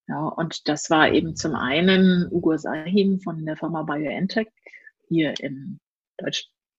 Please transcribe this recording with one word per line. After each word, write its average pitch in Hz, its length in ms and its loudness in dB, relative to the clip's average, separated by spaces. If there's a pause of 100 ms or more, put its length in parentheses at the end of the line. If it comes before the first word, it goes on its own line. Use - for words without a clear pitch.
Ja, 208 180 -4
und - 440 -6
das 151 200 -2
war 156 220 6
eben 160 240 0
zum 156 180 -4
einen 180 800 4
Ugur 170 260 2
Sahin 185 600 0
von 160 260 -8
der 156 120 -6
Firma 160 260 -6
BioNTech 156 640 -4 (640)
hier 160 320 2
in 139 380 -10 (380)
Deutsch-, - 300 -8 (320)